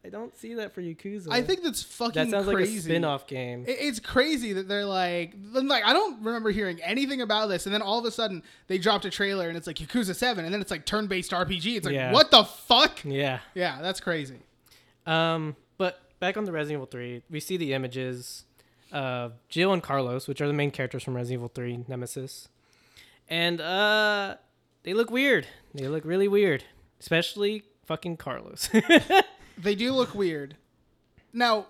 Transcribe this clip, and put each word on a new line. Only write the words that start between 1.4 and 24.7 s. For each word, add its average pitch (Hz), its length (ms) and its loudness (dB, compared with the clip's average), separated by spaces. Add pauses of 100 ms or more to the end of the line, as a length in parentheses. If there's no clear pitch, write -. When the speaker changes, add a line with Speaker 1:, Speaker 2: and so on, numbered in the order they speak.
Speaker 2:
think 359 220 0
that's 302 200 -4
fucking - 300 -6 (120)
Speaker 1:
That 233 40 -4
sounds 202 180 2
Speaker 2:
crazy. 202 260 2
Speaker 1:
like 214 60 -4
a 165 40 -8
spin-off 160 440 0
game. 123 400 -6
Speaker 2:
It, 262 140 -2
it's 277 180 -2
crazy 254 540 0
that 190 140 -4
they're 202 180 -2
like, 180 480 -2 (180)
then, 262 160 0
like, 254 160 2
I 226 100 6
don't 330 280 2
remember 220 300 0
hearing 185 320 -2
anything 262 380 -2
about 214 260 0
this, 180 180 -2
and 196 80 -2
then 214 80 0
all 208 160 0
of 233 80 -2
a 220 60 -2
sudden 190 320 -4 (240)
they 190 100 0
dropped 202 280 2
a 190 40 -4
trailer 196 400 -2
and 170 80 -6
it's 160 80 -10
like 160 120 -8
Yakuza 185 380 -2
seven, 220 300 0
and 175 80 -2
then 208 80 -2
it's - 100 -8
like 160 140 -6
turn-based 196 480 -2
R 180 120 2
P 180 140 -2
G. 220 160 -2
It's 180 120 -4
like, 143 80 0
Speaker 1:
Yeah. 131 180 2
Speaker 2:
what 302 180 8
the 220 140 10
fuck? - 580 2
Speaker 1:
Yeah. 139 360 -2 (160)
Speaker 2:
Yeah, 156 260 -2
that's 180 180 -4
crazy. 143 380 -4 (720)
Speaker 1:
Um, 165 480 0 (220)
but 180 220 -2 (200)
back 190 180 -2
on 214 80 -2
the 185 80 -4
Resident 151 240 -2
Evil 131 80 -6
three, 123 440 -10
we 151 120 -8
see 185 160 -4
the 147 160 -2
images 127 680 -6 (480)
of 123 420 -6 (160)
Jill 185 240 2
and 170 80 0
Carlos, 131 460 -2
which 139 120 -6
are 147 80 0
the 147 60 0
main 147 180 2
characters 127 320 -6
from 127 120 -4
Resident 123 240 -4
Evil 120 100 -8
three, 120 380 -8
Nemesis. 131 600 -10 (800)
And, 170 320 0
uh, 208 760 2 (480)